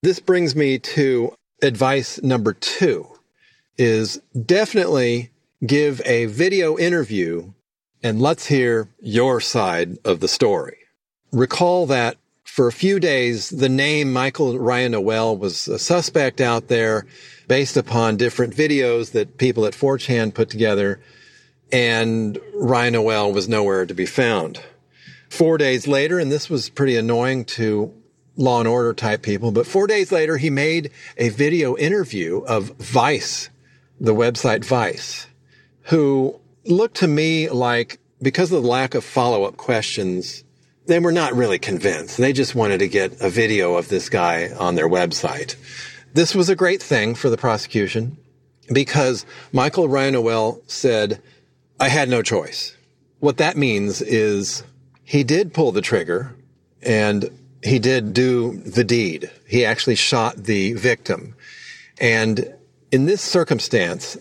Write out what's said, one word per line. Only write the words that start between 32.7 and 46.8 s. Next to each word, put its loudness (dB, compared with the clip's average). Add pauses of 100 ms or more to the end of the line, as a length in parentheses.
Vice, -2 (500)
the 4
website 0
Vice, -4 (580)
who 0 (240)
looked 0
to 2
me 0
like, -2 (240)
because 0
of 2
the 2
lack 0
of -2
follow-up 0
questions, -4 (420)
they 4
were 2
not 0
really 2
convinced. -4
They 4
just -2
wanted 2
to 2
get -2
a 0
video 0
of -2
this -2
guy 0
on 0
their 2
website. -2 (580)
This 2
was 4
a 2
great 0